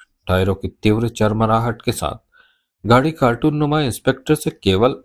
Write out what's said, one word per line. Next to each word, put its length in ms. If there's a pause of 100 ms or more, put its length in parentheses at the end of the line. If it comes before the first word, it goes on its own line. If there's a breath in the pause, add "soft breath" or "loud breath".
(260 soft breath)
टायरों 280
की 140
तीव्र 400
चरमराहट 760
के 100
साथ 380 (560 soft breath)
गाड़ी 260
कार्टून 440
नुमा 240
इंस्पेक्टर 540
से 160
केवल 540